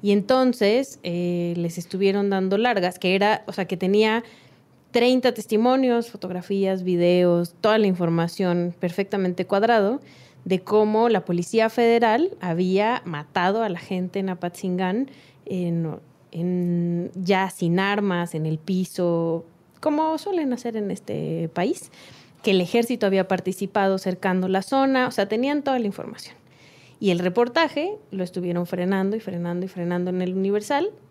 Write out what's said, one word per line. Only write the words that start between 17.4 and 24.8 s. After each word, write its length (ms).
sin 300
armas, 560
en 100
el 140
piso, 880
como 380
suelen 340
hacer 240
en 140
este 640
país, 360
que 80
el 100
ejército 460
había 220
participado 720
cercando 500
la 140
zona, 440